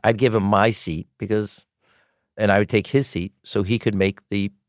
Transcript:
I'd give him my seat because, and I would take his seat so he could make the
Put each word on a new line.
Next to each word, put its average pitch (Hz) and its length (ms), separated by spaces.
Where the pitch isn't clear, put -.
I'd 113 140
give 117 180
him 104 80
my 101 260
seat 82 380
because, 104 480
and 104 140
I 98 80
would 101 100
take 107 180
his 135 200
seat 87 260
so 101 200
he 110 160
could 104 160
make 95 340
the 101 220